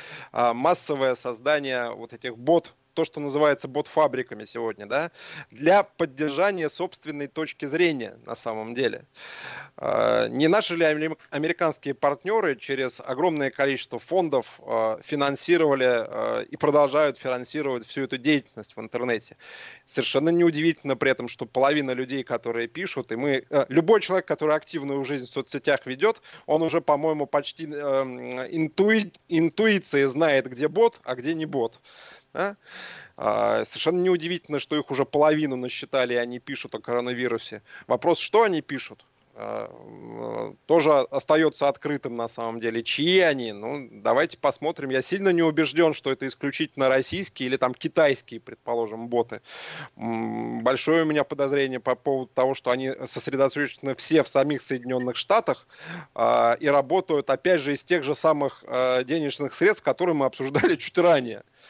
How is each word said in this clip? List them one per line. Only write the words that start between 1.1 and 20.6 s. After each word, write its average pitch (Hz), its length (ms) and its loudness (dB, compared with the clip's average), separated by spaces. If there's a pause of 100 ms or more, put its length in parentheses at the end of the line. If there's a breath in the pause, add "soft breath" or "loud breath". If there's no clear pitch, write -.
создание 127 760 -2
вот 113 220 -14
этих 120 240 -12
бот-, 151 360 0 (200)
то, 165 120 -2
что - 140 -8
называется 147 480 0
бот-фабриками 127 800 -2
сегодня, 110 420 -8
да, 147 240 -4 (400 loud breath)
для 175 320 4
поддержания 156 840 -2
собственной 151 600 -8
точки 156 400 -10
зрения 143 580 0
на 113 80 -10
самом 110 400 -8
деле. 120 320 -2 (720 loud breath)
Э, 113 520 0
не 135 180 2
наши 185 280 2
ли 170 80 0
амери-, 156 320 0 (140)
американские 151 640 -2
партнёры 156 600 0
через 131 440 -6
огромное 139 520 -2
количество 135 480 -2
фондов, 160 640 0
э, 110 380 0
финансировали, 143 840 2
э, 113 640 0
и - 80 -12
продолжают 143 600 4
финансировать 127 680 -4
всю - 160 -8
эту 131 160 -4
деятельность 127 580 -2
в - 60 -12
интернете? 117 560 -4 (480 loud breath)
Совершенно 143 440 0
неудивительно 160 680 2